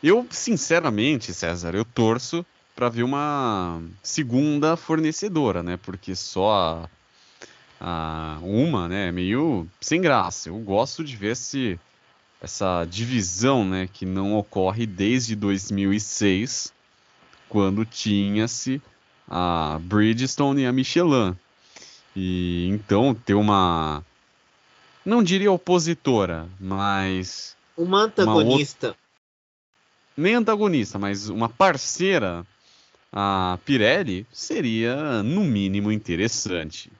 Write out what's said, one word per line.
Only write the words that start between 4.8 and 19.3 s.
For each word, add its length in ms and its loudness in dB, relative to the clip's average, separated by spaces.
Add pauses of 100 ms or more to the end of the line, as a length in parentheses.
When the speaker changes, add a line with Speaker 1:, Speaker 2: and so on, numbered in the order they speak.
Speaker 1:
né? 140 -4
Porque 360 -10
só 380 0
a, 380 0 (920)
a 600 -6
uma, 440 0
né, 200 -2
é 40 -2
meio 560 -2 (140)
sem 200 -2
graça. 480 0
Eu 100 -10
gosto 440 -2
de 120 -10
ver 160 -4
esse, 480 -4 (600)
essa 460 -2
divisão, 800 0
né, 260 -4
que 140 -10
não 320 -2
ocorre 480 -2
desde 500 0
dois 360 -2
mil 200 0
e 80 0
seis, 720 -2 (800)
quando 360 2
tinha-se 960 -2 (480)
a 540 -2